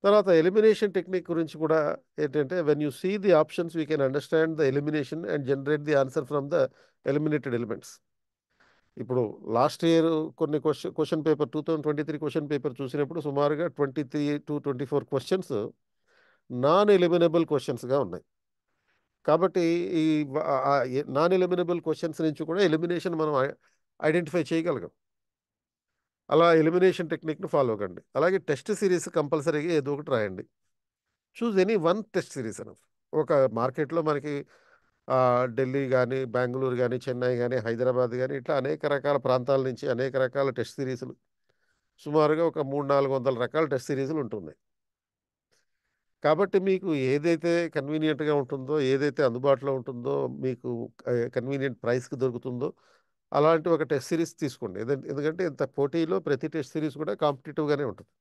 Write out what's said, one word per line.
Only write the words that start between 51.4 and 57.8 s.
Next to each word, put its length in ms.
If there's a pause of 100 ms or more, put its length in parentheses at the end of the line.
ప్రైస్‌కి 340
దొరుకుతుందో, 540 (640)
అలాంటి 380
ఒక 140
టెస్ట్ 260
సిరీస్ 260
తీసుకోండి. 440
ఎందుకంటే, 300
ఎందుకంటే 360
ఇంత 260
పోటీలో 480
ప్రతి 280
టెస్ట్ 260
సిరీస్ 240
కూడా 180
కాంపిటీటివ్‌గానే 720